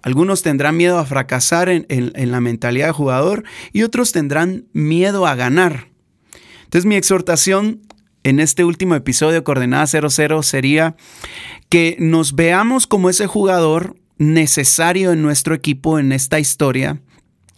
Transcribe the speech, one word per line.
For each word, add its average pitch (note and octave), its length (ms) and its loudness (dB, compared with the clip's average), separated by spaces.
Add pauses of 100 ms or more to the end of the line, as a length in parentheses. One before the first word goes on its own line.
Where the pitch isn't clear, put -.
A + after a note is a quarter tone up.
Algunos F3 340 0
tendrán D3 360 0
miedo F3 220 2
a D#3 60 -2
fracasar C3+ 640 -2
en, F3+ 220 0
en, B2 260 -2
en B2 160 -2
la B2 80 -2
mentalidad A#2+ 480 -2
de E3 60 -2
jugador D3 500 -2 (300)
y G#3+ 100 2
otros A#3 300 -2
tendrán D#3+ 580 -2
miedo F3 560 0
a C#3 80 0
ganar. C3+ 540 0 (760)
Entonces, F3+ 220 0
mi G#3 100 2
exhortación F#3+ 880 0 (420)
en C3+ 160 2
este D#3 240 0
último F3 320 0
episodio, D#3 480 0
Coordenada C3+ 420 0
cero D3+ 240 0
cero, D3+ 340 0
sería D3 520 0 (720)
que E3+ 320 2
nos D#3+ 360 2
veamos G3 520 2
como F#3 220 2
ese G3+ 180 0
jugador F3+ 680 0 (200)
necesario E3 920 2
en E3 100 2
nuestro D3+ 320 0
equipo, D3+ 460 -2
en C3+ 140 2
esta C3+ 260 -2
historia, C#3 640 -2 (560)